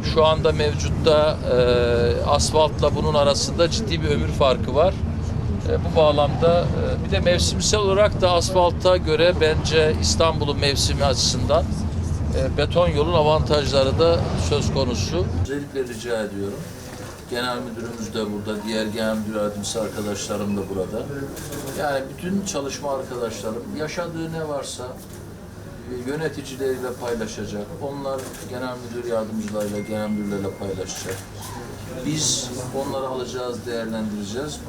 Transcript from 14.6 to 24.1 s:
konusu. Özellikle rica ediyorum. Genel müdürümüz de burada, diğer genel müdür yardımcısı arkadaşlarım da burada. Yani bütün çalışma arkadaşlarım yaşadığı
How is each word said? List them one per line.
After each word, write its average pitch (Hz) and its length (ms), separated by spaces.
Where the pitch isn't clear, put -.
konusu. 135 520
Özellikle 135 520
rica 113 260
ediyorum. 98 380
Genel 123 280
müdürümüz 113 560
de 113 60
burada, 104 340
diğer 110 200
genel 110 300
müdür 110 240
yardımcısı 104 420
arkadaşlarım 101 720
da 98 40
burada. 92 320
Yani 143 220
bütün 196 300
çalışma 139 480
arkadaşlarım 117 680
yaşadığı 160 540